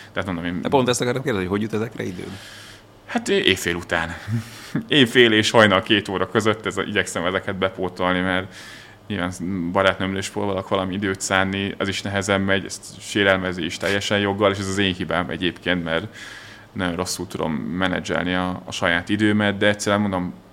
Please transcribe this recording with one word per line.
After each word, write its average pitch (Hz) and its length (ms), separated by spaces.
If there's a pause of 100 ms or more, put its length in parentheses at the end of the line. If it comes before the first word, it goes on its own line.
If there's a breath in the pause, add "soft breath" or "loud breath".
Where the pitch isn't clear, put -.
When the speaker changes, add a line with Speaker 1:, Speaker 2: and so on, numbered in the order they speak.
(120)
Speaker 1:
tehát 95 140
mondom, 87 200
én 87 160
Speaker 2:
De - 80
pont 120 200
ezt 123 120
akartam 123 220
kérdezni, 101 260
hogy 101 100
hogy 107 120
jut 107 100
ezekre 113 220
időd? 92 260 (760 loud breath)
Speaker 1:
Hát 233 240
é-, 196 140
éjfél 87 320
után. 82 400 (400 loud breath)
<laughs> - 320
Éjfél 123 440
és 107 180
hajnal 101 320
két 101 260
óra 95 220
között 107 360
ez 92 120
a-, 95 100
igyekszem 95 380
ezeket 92 300
bepótolni, 90 640
mert 92 340 (540 loud breath)
nyilván 92 240 (400)
barátnőmről 95 480
is 95 100
próbálok 98 400
valami 95 240
időt 95 280
szánni, 95 560
az 98 100
is 95 140
nehezen 98 400
megy, 98 240
ezt - 200 (160)
sérelmezi 92 640
is - 120
teljesen 101 420
joggal, 98 320
és 95 60
ez 98 100
az 95 100
én 98 160
hibám 87 360
egyébként, 87 540
mert 82 240 (640 loud breath)
nagyon 90 240
rosszul 90 320
tudom 82 260
menedzselni 87 800
a, 92 320
a - 60
saját 87 380
időmet, 104 480
de 104 100
egyszerűen 104 340
mondom, 92 320 (200)